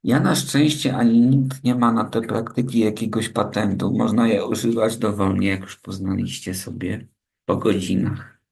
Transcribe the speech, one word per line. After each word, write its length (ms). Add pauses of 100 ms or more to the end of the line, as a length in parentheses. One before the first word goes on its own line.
Ja 160
na 140
szczęście 600
ani 240
nikt 440
nie 100
ma 180
na 120
te 160
praktyki 580
jakiegoś 500
patentu. 640
Można 360
je 180
używać 500
dowolnie, 520
jak 120
już 160
poznaliście 760
sobie 520 (380)
po 120
godzinach. 840 (120)